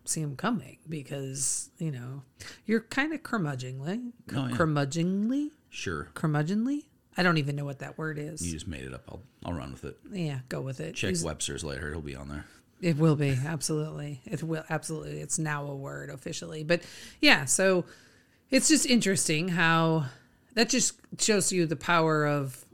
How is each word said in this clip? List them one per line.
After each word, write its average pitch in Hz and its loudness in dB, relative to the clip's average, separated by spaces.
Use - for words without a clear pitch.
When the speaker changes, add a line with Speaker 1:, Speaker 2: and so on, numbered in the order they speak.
Speaker 1:
see - -2
'em 147 -4
coming 180 -2
because, 139 -4
you 160 -4
know, 127 -8
you're 220 2
kinda 294 -2
curmudgeonly. 147 -4
Speaker 2:
Oh, 135 0
yeah. 120 -2
Speaker 1:
Curmudgeonly? 175 0
Speaker 2:
Sure. 78 -6
Speaker 1:
Curmudgeonly? 202 0
I 180 4
don't 175 6
even 143 0
know 143 -4
what 139 -8
that 143 -12
word 156 -6
is. 151 -8
Speaker 2:
You 85 -2
just 78 -8
made 69 -8
it 65 -10
up. 64 -12
I'll, - -12
I'll 87 -4
run 67 -6
with 64 -12
it. - -10
Speaker 1:
Yeah, 156 -4
go 143 -4
with 131 -8
it. 156 -8
Speaker 2:
Check 98 0
Speaker 1:
Use 85 0
Speaker 2:
Webster's 73 -4
later. 73 -6
It'll 80 -6
be 71 -8
on 69 -12
there. 73 -10
Speaker 1:
It 170 2
will 156 6
be. 139 2
Absolutely. 151 -4
It 170 -6
will. 160 -4
Absolutely. 151 -6
It's - -4
now 147 -2
a 143 -8
word 143 -10
officially. 156 -8
But 170 2
yeah, 208 6
so 185 4
it's 262 4
just 302 6
interesting 190 4
how 165 4
that 226 4
just 240 2
shows 202 4
you 180 4
the 156 0
power 156 4
of 143 0